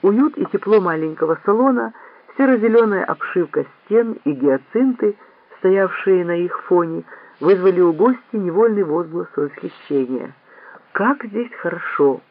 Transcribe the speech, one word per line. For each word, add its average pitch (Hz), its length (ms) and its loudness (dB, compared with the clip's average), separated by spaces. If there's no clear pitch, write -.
Уют 240 340 2
и - 120 -4
тепло 202 340 2
маленького 160 640 -2
салона, 233 480 2
серо-зеленая 226 680 2
обшивка 151 600 -4
стен 226 380 0
и 151 80 -2
гиацинты – 202 840 0
стоявшие 190 640 0
на 170 100 -4
их 175 280 -4
фоне, 170 420 0
вызвали 180 400 2
у 175 140 4
гостей 233 440 0
невольный 202 460 0
возглас 165 520 -4
восхищения. 139 960 -4
«Как 262 320 -2
здесь 226 280 -8
хорошо! 147 580 -2